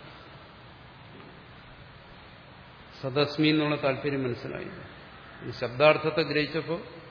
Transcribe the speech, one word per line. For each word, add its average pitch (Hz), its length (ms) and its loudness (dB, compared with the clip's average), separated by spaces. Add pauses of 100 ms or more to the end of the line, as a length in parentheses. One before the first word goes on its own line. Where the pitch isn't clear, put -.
(3000)
സദസ്മി 143 540 2
എന്നുള്ള 151 320 6
താല്പര്യം 135 420 2
മനസ്സിലായില്ല. - 580 -4 (580)
ഈ 127 180 -8
ശബ്ദാർത്ഥത്തെ 151 640 6
ഗ്രഹിച്ചപ്പോൾ 147 580 0 (320)